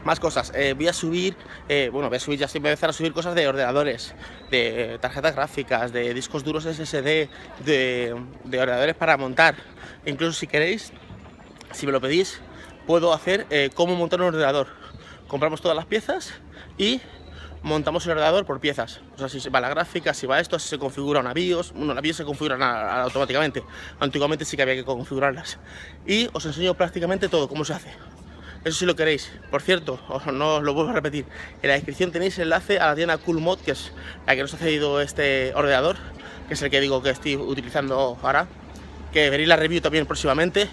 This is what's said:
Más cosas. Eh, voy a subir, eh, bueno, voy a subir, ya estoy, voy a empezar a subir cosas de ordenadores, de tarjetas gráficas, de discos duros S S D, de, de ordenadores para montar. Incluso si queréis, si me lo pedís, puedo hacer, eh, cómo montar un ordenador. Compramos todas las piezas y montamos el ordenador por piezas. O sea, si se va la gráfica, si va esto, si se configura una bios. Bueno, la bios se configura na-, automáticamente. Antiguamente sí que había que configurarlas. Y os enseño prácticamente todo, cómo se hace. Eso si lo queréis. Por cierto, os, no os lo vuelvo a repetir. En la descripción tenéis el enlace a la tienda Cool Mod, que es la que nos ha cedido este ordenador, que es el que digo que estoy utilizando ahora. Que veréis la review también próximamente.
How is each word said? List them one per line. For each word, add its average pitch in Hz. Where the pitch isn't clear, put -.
Más 160
cosas. 143
Eh, 135
voy 151
a 170
subir, 180
eh, 139
bueno, 139
voy 120
a 127
subir, 147
ya 139
estoy, 151
voy 147
a -
empezar 160
a 151
subir 160
cosas 170
de 160
ordenadores, 135
de 117
tarjetas 135
gráficas, 131
de 120
discos 135
duros 156
S 160
S 151
D, 151
de, 127
de 127
ordenadores 131
para 160
montar. 139
Incluso 156
si 160
queréis, 175
si -
me 139
lo 135
pedís, 160
puedo 165
hacer, 185
eh, 143
cómo 175
montar 175
un 180
ordenador. 147
Compramos 147
todas 160
las 165
piezas 277
y 233
montamos 156
el 170
ordenador 160
por 139
piezas. 135
O -
sea, 135
si 135
se 131
va 127
la 123
gráfica, 160
si -
va 131
esto, 175
si -
se 147
configura 139
una 123
bios. 170
Bueno, 139
la 131
bios 156
se 160
configura 143
na-, 120
automáticamente. 131
Antiguamente 143
sí 151
que 139
había 131
que 127
configurarlas. 135
Y 220
os -
enseño 170
prácticamente 180
todo, 151
cómo 147
se 156
hace. -
Eso 160
si 180
lo 170
queréis. 156
Por 143
cierto, 151
os, 139
no 151
os 147
lo 147
vuelvo 156
a 247
repetir. 147
En 143
la 139
descripción 156
tenéis 185
el 175
enlace 180
a 170
la 147
tienda 165
Cool 165
Mod, 175
que -
es -
la 135
que 131
nos 143
ha -
cedido 147
este 135
ordenador, 143
que 160
es -
el 139
que 139
digo 135
que 135
estoy 139
utilizando 135
ahora. 143
Que 151
veréis 143
la 170
review 160
también 151
próximamente. 160